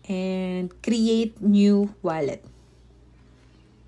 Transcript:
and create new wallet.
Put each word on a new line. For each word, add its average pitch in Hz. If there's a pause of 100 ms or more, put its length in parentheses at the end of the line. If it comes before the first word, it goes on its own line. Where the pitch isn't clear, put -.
and 185 (140)
create 226
new 202 (120)
wallet. 160 (1400)